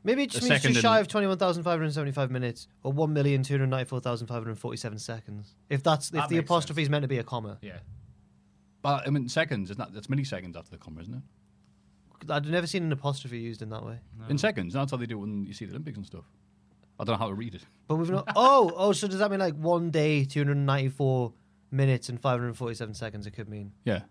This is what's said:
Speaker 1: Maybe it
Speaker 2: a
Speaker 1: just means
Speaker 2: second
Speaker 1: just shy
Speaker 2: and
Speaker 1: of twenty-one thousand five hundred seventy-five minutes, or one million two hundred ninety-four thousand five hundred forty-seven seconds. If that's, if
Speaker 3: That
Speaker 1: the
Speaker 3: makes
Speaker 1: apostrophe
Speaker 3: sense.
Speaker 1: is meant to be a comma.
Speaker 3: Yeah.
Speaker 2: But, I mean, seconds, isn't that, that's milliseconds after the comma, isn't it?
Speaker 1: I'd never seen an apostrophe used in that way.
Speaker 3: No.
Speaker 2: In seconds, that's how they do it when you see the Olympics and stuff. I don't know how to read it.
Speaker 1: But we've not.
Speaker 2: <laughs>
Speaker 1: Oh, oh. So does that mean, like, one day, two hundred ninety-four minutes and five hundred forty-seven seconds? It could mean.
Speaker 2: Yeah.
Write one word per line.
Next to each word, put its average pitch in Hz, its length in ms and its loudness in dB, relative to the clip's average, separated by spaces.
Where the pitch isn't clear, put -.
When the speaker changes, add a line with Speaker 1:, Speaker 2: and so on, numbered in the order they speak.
Speaker 1:
Maybe 262 200 2
it 254 60 0
Speaker 2:
a - 100 -4
Speaker 1:
just 233 40 0
means 247 180 4
Speaker 2:
second 254 120 6
Speaker 1:
just 233 100 6
shy 226 140 8
Speaker 2:
and 214 40 8
Speaker 1:
of 180 60 -2
twenty-one 196 300 2
thousand 175 260 2
five 170 160 2
hundred 156 140 0
seventy-five 139 380 -2
minutes, 123 360 -4
or 135 100 -2
one 156 180 2
million 143 320 4
two 139 120 0
hundred 135 120 2
ninety-four 131 320 -2
thousand 117 280 -4
five 117 160 -6
hundred 110 160 -6
forty-seven 110 400 -8
seconds. 104 560 -12
If 135 140 0
that's, 156 240 4
if - 60 -8
Speaker 3:
That 151 160 0
Speaker 1:
the 165 60 2
Speaker 3:
makes 160 120 2
Speaker 1:
apostrophe 160 340 2
Speaker 3:
sense. 147 60 2
Speaker 1:
is - 40 2
meant 147 120 2
to 131 40 -2
be 127 100 0
a 113 60 -2
comma. 110 380 -8
Speaker 3:
Yeah. 90 180 -14
Speaker 2:
But, 139 240 0
I - 20 -2
mean, 139 180 0
seconds, 120 440 0
isn't 104 120 -8
that, 92 100 -10
that's 101 140 -14
milliseconds 101 480 -4
after 82 160 -14
the 78 60 -18
comma, 80 240 -16
isn't 101 140 -12
it? - 1160 -18
Speaker 1:
I'd 147 140 0
never 170 220 0
seen 185 160 -2
an 156 80 0
apostrophe 135 480 -4
used 117 220 -8
in 110 80 -10
that 110 140 -8
way. 113 160 -10
Speaker 3:
No. 110 80 -14
Speaker 2:
In 143 100 0
seconds, 131 380 0
that's 139 160 0
how 131 60 -4
they 120 100 -4
do 113 100 -6
it 101 40 -6
when 101 240 -4
you 98 80 -12
see 107 120 -10
the 95 60 -12
Olympics 151 260 -10
and 98 80 -10
stuff. 85 180 -16
I - 40 -4
don't 110 120 0
know 98 40 -6
how 113 100 0
to 98 60 -4
read 107 200 -8
it. - 80 -14
Speaker 1:
But 156 100 0
we've 165 120 0
not. 190 220 0
Speaker 2:
<laughs> - 40 -2
Speaker 1:
Oh, 247 420 8
oh. 202 160 4
So 208 140 0
does 190 120 -2
that 208 120 4
mean, 196 80 0
like, 170 160 0
one 170 340 2
day, 151 360 4
two 135 140 -2
hundred 143 160 2
ninety-four 135 800 2
minutes 135 380 4
and 117 120 -6
five 127 180 2
hundred 120 160 -4
forty-seven 113 380 -6
seconds? 107 340 -8
It 104 40 -10
could 104 180 -12
mean. 104 220 -10
Speaker 2:
Yeah. 104 280 0